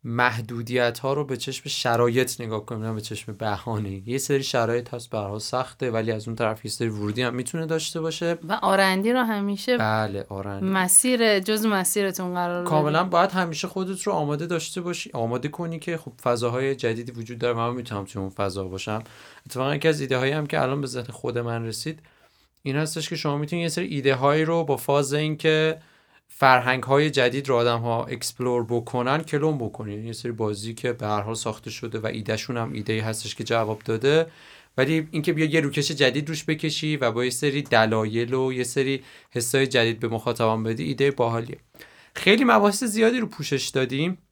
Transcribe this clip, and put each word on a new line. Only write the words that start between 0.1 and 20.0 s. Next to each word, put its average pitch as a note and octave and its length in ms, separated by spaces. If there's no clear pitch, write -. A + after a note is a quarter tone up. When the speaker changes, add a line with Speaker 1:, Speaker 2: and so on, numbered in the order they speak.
Speaker 1:
رو C#3+ 120
به C3+ 120
چشم C3 320
شرایط A#2+ 720
نگاه A2 260
کنیم، A2 180
نه A2+ 80
به A2 80
چشم G#2+ 320
بهانه. G2+ 760
یه B2+ 100
سری C3+ 240
شرایط A#2+ 520
هست A#2+ 160
به A2+ 80
هر G2+ 100
حال G#2 100
سخته، B2+ 520
ولی A2 220
از A2 160
اون A2+ 80
طرف A2 280
یه A2 60
سری A#2 180
ورودی G#2 340
هم B2 120
می‌تونه D#3+ 320
داشته D#3+ 340
باشه. E3 380
Speaker 2:
و F#3+ 40
آرندی G3 600
رو B3+ 60
همیشه G#3+ 600
Speaker 1:
بله، G#2+ 500
آرندی. G2 380
Speaker 2:
مسیر، G3+ 760
جزو G#3+ 280
مسیرتون F#3+ 680
قرار F3 260
بدید. F3 100
Speaker 1:
کاملاً D#3 340
باید F3+ 260
همیشه F3+ 380
خودت F#3+ 340
رو G3+ 100
آماده D3+ 340
داشته E3+ 340
باشی، F3 320
آماده A#2+ 360
کنی E3 300
که E3 180
خب B2 160
فضاهای B2 520
جدیدی A#2+ 380
وجود A#2 260
داره A#2+ 160
و A#2 40
من A#2+ 160
می‌تونم A#2 300
توی G2 180
اون F#2+ 80
فضا G2 340
باشم. G#2+ 400
اتفاقاً C3 280
یکی D3+ 140
از D3+ 120